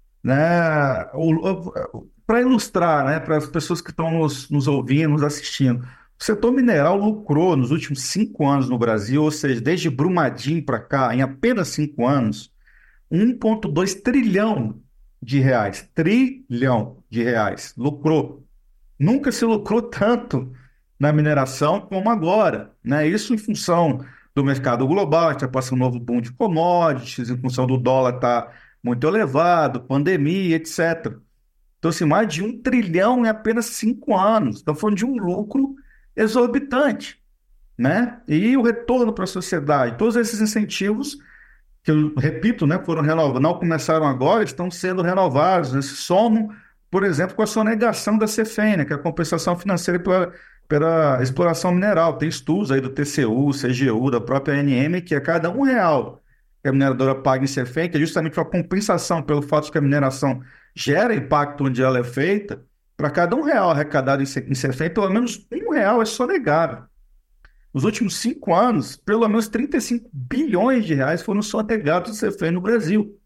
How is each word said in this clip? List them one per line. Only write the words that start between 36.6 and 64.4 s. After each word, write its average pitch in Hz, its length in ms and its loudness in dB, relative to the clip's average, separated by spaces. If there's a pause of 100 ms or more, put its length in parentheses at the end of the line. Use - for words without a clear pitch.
né? 180 500 0
E 196 300 2
o 254 40 4
retorno 233 520 2
pra 214 120 -4
sociedade, 143 720 -2
todos 220 200 2
esses 220 240 -2
incentivos, 214 760 -2 (640)
que - 100 0
eu 151 260 2
repito, 156 500 0
né, 165 160 2
foram 160 180 -2
renova-, 147 380 2
não 160 140 2
começaram 160 520 0
agora, 147 380 2
estão 175 260 -6
sendo 185 320 -4
renovados, 170 720 2
né, 135 100 0
se - 140 -10
somam, 214 540 2 (420)
por 190 140 2
exemplo, 180 300 0
com 220 60 0
a 214 60 2
sonegação 214 720 0
da 214 100 2
cefena, 214 560 0
que - 80 -4
é 147 60 -4
a - 20 -6
compensação 165 580 -2
financeira 175 400 -2
pela, 180 360 0 (340)
pela 147 560 2
exploração 165 480 0
mineral. 175 460 2
Tem 151 100 -2
estudos 165 420 -2
aí 135 120 2
do 127 80 -6
T 143 160 -2
C 147 180 0
U, 131 300 2
C 127 180 -2
G 127 180 2
U, 120 220 0
da 120 80 2
própria 135 360 -2
A - 20 0
N 143 160 2
M, 156 280 0
que 160 140 -2
a 135 60 0
cada 165 280 0
um 233 120 -2
real 185 600 0 (400)
que - 60 -4
a 131 60 0
mineradora 135 420 2
paga 131 300 0
em - 20 -2
cefena, 135 400 -2
que 170 80 -6
é 147 60 2
justamente 160 360 -2
uma 170 80 -2
compensação 175 800 -2
pelo 147 180 0
fato 151 240 -2
de - 60 -14
que - 60 -2
a 151 40 2
mineração 135 600 0 (340)
gera 208 400 0
impacto 143 480 -2
onde 127 180 0
ela 131 180 2
é 123 40 -2
feita, 175 580 -2 (360)
pra 147 120 -2
cada 175 240 0
um 285 80 -2
real 240 300 2
arrecadado 139 500 0
em 135 40 0
ce-, 135 200 -6